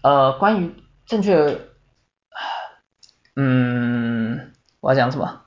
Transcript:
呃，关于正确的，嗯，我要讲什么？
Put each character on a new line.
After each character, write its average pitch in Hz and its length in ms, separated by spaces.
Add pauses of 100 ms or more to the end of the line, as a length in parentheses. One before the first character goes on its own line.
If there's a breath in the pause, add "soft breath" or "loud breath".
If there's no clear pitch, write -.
呃， 135 360
关 202 240
于 170 120 (320)
正 214 160
确 190 140
的， 147 240 (1700 loud breath)
嗯， 120 1160 (280)
我 - 120
要 - 20
讲 127 160
什 131 80
么？ - 280